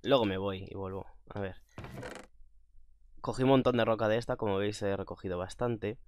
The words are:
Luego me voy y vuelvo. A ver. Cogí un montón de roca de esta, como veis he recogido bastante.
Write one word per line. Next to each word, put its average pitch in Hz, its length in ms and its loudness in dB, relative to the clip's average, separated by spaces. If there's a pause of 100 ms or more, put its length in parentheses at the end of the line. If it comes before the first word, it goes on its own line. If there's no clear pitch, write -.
Luego 123 220 4
me 95 140 0
voy 95 300 -4
y - 60 -14
vuelvo. 95 320 -8 (220)
A 104 120 -8
ver. 95 220 -8 (1600)
Cogí 120 220 -2
un 131 80 6
montón 127 260 6
de 113 80 4
roca 113 240 2
de 107 80 4
esta, 120 200 -2
como 101 200 0
veis 104 260 -2
he 98 140 0
recogido 92 420 -6
bastante. 113 680 -4